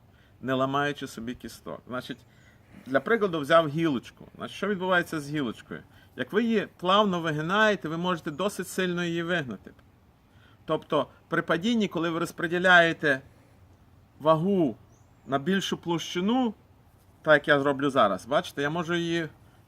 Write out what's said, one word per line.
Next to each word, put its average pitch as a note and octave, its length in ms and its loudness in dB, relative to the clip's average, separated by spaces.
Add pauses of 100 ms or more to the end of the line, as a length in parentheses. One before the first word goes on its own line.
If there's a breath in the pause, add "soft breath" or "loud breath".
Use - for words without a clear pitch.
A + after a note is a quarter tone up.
(400 soft breath)
не C3 140 -2
ламаючи C#3 520 -2
собі A#2+ 280 -10
кісток. - 520 -14
Значить, - 320 -10 (680 soft breath)
для C3 140 0
прикладу G3+ 400 0
взяв D#3+ 280 4
гілочку. D3 680 -4
Значить, G#2+ 200 -12
що G3 120 -4
відбувається F3+ 520 0
з C#3+ 100 -10
гілочкою? A2+ 520 -6 (340 soft breath)
Як - 160 -6
ви A3 100 2
її A3+ 340 0
плавно F#3 440 2
вигинаєте, E3+ 680 0
ви D#3+ 80 -6
можете F3 340 -4
досить F#3 380 -4
сильно F3 360 -2
її E3+ 180 -4
вигнути. E3 480 -4 (960 soft breath)
Тобто D#3 420 -2 (220 soft breath)
при E3 140 0
падінні, G3 460 0
коли E3+ 220 -2
ви D#3+ 80 -2
розподіляєте E3+ 1000 2 (1000)
вагу D#3+ 560 2 (500)
на C3+ 120 0
більшу F3+ 380 -2
площину, G3 800 -2 (680)
так D#3 120 6
як C#3+ 140 4
я C#3+ 120 6
зроблю C#3 300 0
зараз, G#2+ 360 2
бачите, C#3+ 360 -2
я D3 80 -2
можу E3+ 240 -4
її, E3+ 280 -2
е, D3+ 60 -8 (400)